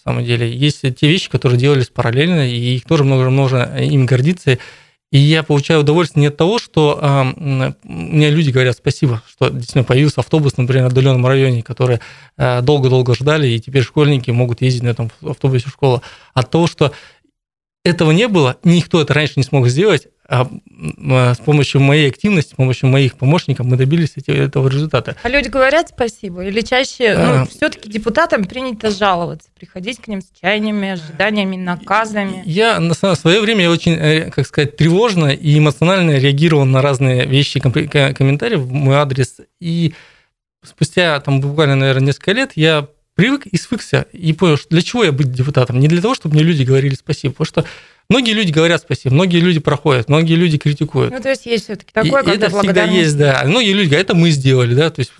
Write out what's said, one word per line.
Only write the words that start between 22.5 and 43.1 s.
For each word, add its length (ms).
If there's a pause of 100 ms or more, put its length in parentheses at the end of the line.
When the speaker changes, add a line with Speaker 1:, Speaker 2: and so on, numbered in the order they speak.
Speaker 1:
с 20
помощью 340
моих 280
помощников 480
мы 100
добились 420
эти-, 120
этого 400
результата. 540
Speaker 2:
А 60
люди 200
говорят 400
спасибо? 560
Или 160
чаще, 560
ну, 60 (180)
Speaker 1:
А, 60
Speaker 2:
все-таки 420
депутатам 560
принято 460
жаловаться, 580 (100)
приходить 400
к 80
ним 140
с 60 (120)
чаяниями, 520
ожиданиями, 640
наказами? 880
Speaker 1:
Я, 340
на 140
самом, 220
в 40
свое 220
время 220
я 80
очень, 220
э, 360
как 160
сказать, 320
тревожно 540
и 260
эмоционально 640
реагировал 460
на 180
разные 420
вещи, 340
компли-, 280
ко-, 260
комментарии 440
в 140
мой 260
адрес. 400 (220)
И 360 (680)
спустя, 560
там, 220
буквально, 340
наверное, 320
несколько 260
лет 220
я 320 (280)